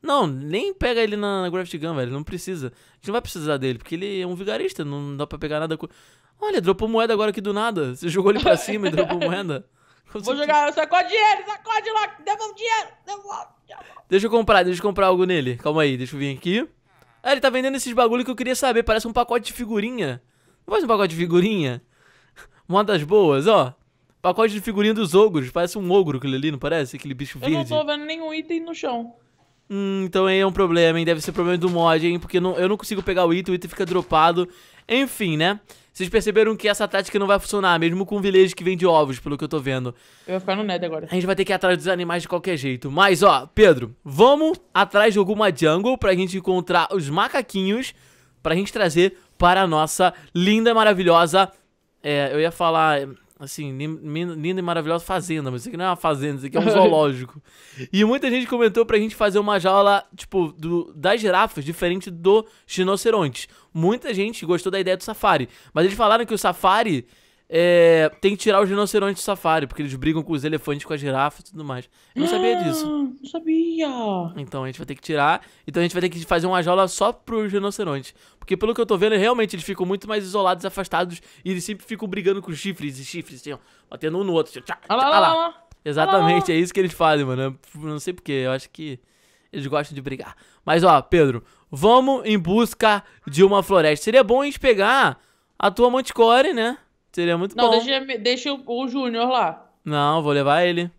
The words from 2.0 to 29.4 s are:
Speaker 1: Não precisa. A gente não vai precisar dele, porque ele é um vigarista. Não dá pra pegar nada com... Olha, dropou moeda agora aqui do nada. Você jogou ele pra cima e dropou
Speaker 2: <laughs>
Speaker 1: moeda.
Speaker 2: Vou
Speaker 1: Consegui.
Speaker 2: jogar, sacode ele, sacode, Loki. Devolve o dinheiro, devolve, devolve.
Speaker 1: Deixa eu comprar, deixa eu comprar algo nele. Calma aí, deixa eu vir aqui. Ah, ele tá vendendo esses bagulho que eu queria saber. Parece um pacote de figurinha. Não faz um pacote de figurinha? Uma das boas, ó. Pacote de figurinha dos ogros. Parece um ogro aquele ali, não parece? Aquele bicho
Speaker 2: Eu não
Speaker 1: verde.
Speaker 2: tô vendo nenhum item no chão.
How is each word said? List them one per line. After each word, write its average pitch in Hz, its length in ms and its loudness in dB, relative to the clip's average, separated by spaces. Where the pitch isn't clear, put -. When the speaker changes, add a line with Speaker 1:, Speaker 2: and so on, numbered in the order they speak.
Speaker 1:
Não 143 100 -8
precisa. 170 440 -10
A - 280 -18
gente - 120 -16
não 196 40 -8
vai 233 100 -2
precisar 151 360 -6
dele, 131 200 -4
porque - 180 -12
ele 190 260 -8
é 180 40 -6
um 180 80 -6
vigarista. 196 520 -6
Não 143 320 -8
dá 147 100 -6
pra 151 100 -14
pegar 151 220 -6
nada 160 180 -4
com... 165 80 -12
Olha, 392 220 -2
dropou 190 260 0
moeda 226 260 0
agora 214 180 0
aqui 208 100 -8
do 202 100 -4
nada. 196 420 -2
Você 139 140 -10
jogou 185 240 2
ele 208 80 2
pra 320 160 4
cima 208 320 -4
e 175 40 -2
dropou 180 280 -2
Speaker 2:
<laughs> - 0 -
Speaker 1:
moeda. 170 460 -4
Speaker 2:
Vou - 160 -14
Speaker 1:
Consegui. 247 180 -4
Speaker 2:
jogar, 294 340 2
sacode 349 400 0
ele, 415 320 2
sacode, 427 460 -6
Loki. 427 320 -4
Devolve 415 300 -6
o - 20 -20
dinheiro, 440 320 -4
devolve, 403 420 -12
devolve. - 220 -20
Speaker 1:
Deixa 196 160 2
eu 220 60 -2
comprar, 214 320 6
deixa 180 160 0
eu - 40 -12
comprar 196 240 0
algo 185 180 2
nele. 139 320 -2
Calma 151 240 0
aí, 139 160 2
deixa 127 180 -10
eu 139 40 -10
vir 139 160 -4
aqui. 190 300 -4
Ah, 277 120 0
ele 262 80 -2
tá 269 80 4
vendendo 262 260 -2
esses 254 160 -8
bagulho 240 320 2
que 247 80 -6
eu 240 60 -4
queria 254 180 -4
saber. 233 280 0
Parece 220 220 0
um 240 80 -6
pacote 233 340 0
de - 60 -12
figurinha. 214 680 -4
Não - 80 -8
faz 415 100 2
um 262 40 -4
pacote 202 220 2
de 160 80 -8
figurinha? 175 640 0
Uma 196 160 2
das 190 200 0
boas, 156 440 4
ó. 156 260 4
Pacote 202 320 0
de 208 80 -8
figurinha 208 320 0
dos 208 220 -4
ogros. 175 360 4
Parece 175 260 -4
um 185 140 -4
ogro 175 260 2
aquele 131 180 -4
ali, 143 160 -4
não 139 80 -8
parece? 151 360 -4
Aquele 139 180 -12
bicho 131 280 -12
Speaker 2:
Eu 269 80 -4
não 320 80 0
Speaker 1:
verde. 320 120 -4
Speaker 2:
tô 302 160 0
vendo 294 200 -6
nenhum 320 280 -8
item 320 280 -6
no 330 120 -10
chão. 233 400 -8